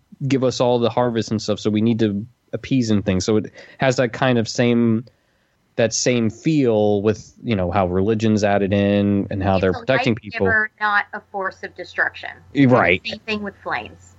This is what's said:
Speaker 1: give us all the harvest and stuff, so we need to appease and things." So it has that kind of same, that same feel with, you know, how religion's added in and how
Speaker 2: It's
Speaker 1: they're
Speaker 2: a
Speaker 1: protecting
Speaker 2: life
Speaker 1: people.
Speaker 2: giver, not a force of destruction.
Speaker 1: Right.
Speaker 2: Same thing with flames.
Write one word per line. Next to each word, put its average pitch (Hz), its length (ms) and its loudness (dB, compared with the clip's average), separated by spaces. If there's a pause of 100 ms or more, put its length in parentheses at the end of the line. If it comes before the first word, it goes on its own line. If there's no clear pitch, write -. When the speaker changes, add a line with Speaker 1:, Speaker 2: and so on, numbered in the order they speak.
(260)
Speaker 1:
give 131 180 0
us 123 160 0
all 123 180 2
the 113 120 0
harvest 117 400 -2
and 107 100 -2
stuff, 101 200 -4
so 110 100 -2
we 107 120 2
need 113 180 2
to 104 260 0 (260)
appease 123 380 -2
and 101 140 2
things." 92 200 0
So 110 140 2
it - 140 -6 (260)
has 135 180 2
that 123 160 0
kind 127 260 2
of 110 100 -2
same, 117 560 0 (720)
that 113 180 2
same 117 360 0
feel 107 720 2
with, - 300 -2 (120)
you 117 100 -2
know, 90 160 -2
how 98 160 0
religion's 107 560 0
added 101 300 2
in 101 580 2
and 95 120 -6
how 95 140 2
Speaker 2:
It's 92 60 0
Speaker 1:
they're 95 80 2
Speaker 2:
a 90 80 -4
Speaker 1:
protecting 127 360 0
Speaker 2:
life - 80 -8
Speaker 1:
people. 104 240 -4
Speaker 2:
giver, 220 240 0 (100)
not 208 320 0
a 214 80 -12 (100)
force 190 320 -8
of 190 120 -14
destruction. - 560 -6 (360)
Speaker 1:
Right. 95 400 4
Speaker 2:
Same - 140 -10
thing 208 220 -8
with 196 200 -10
flames. 117 560 -10